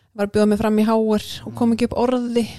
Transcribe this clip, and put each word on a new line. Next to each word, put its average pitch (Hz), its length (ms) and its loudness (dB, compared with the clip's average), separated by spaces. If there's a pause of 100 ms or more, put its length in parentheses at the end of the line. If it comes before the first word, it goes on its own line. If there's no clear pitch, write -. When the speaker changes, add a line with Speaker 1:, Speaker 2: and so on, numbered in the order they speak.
(160)
Speaker 1:
var 202 100 -2
að 202 60 -12
bjóða 208 160 4
mig 208 100 2
fram 214 200 2
í 214 40 4
H 220 100 2
R 220 540 -2
og 220 80 -12
kom 233 160 0
Speaker 2:
Mm. 226 60 2
Speaker 1:
ekki 240 80 0
upp - 140 -4 (100)
orði 240 400 -2 (100)